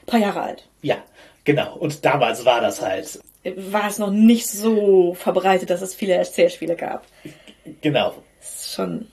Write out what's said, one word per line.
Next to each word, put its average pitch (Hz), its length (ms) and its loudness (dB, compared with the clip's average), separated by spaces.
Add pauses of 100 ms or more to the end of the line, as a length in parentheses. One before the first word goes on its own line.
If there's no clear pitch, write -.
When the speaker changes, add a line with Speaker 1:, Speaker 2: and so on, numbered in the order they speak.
Speaker 1:
Paar 233 120 2
Jahre 190 220 0
alt. - 260 -10 (140)
Speaker 2:
Ja, 139 160 -2 (480)
genau. 120 320 2
Und - 260 -6
damals - 400 0
war 120 160 4
das 110 220 -2
halt - 380 -6 (360)
Speaker 1:
War 196 320 -4
es 202 120 -6
noch 202 120 -2
nicht 226 360 6
so 202 680 4
verbreitet, 180 560 0
dass 180 120 -2
es 185 140 -10
viele 190 200 0
Erzählspiele 175 600 0
gab. - 300 -10 (760)
Speaker 2:
Genau. 123 340 0 (260)
Speaker 1:
Das - 240 -16
ist - 80 -12
schon 180 400 -6